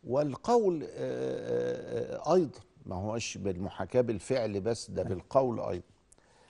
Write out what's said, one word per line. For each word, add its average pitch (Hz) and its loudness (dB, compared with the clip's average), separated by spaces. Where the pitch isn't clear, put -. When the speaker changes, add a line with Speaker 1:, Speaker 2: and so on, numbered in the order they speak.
Speaker 1:
والقول، 151 2
آه، - -10
آه، 123 -2
آه، 160 8
أيضًا، 175 2
ما 95 -8
هوش 107 -4
بالمحاكاة 95 0
بالفعل 110 0
بس، 110 -2
ده 92 -2
Speaker 2:
أيوة. 92 -2
Speaker 1:
بالقول 123 2
أيضًا. 90 -4